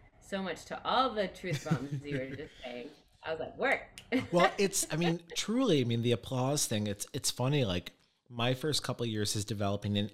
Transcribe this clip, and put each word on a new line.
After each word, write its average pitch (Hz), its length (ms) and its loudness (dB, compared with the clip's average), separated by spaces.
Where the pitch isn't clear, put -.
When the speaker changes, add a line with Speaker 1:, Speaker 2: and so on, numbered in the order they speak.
Speaker 1:
so 196 200 -6
much 180 260 -6
to - 180 -8
all 240 260 2
the 214 180 0
truth 165 400 -6
bombs 143 360 0
you 143 140 -4
were 135 180 -6
just 151 200 -12
Speaker 2:
<laughs> - 80 -18
Speaker 1:
saying. 123 240 -10
I 160 100 -4
was 160 80 -4
like, - 180 -8
"Work." 240 240 2
<laughs> 254 200 -2
Speaker 2:
Well, 175 260 8
it's, 196 320 2
I 156 60 -2
mean, 170 240 2
truly, 220 440 2
I 127 40 4
mean, 117 180 0
the 120 100 4
applause 131 540 0
thing, 104 200 0
it's, 101 260 -4
it's - 180 -2
funny, 135 340 2
like, 92 280 -2
my 120 260 0
first 143 280 0
couple 123 220 -2
of 117 60 0
years 104 240 0
is 104 100 0
developing, 101 540 0
and 104 160 0